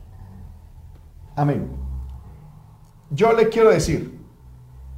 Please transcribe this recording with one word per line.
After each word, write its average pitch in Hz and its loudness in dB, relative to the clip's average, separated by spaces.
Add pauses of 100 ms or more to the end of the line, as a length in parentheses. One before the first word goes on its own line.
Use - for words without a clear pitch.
(1400)
Amén. 143 0 (1400)
Yo 208 2
le 226 4
quiero 220 6
decir, - 0 (800)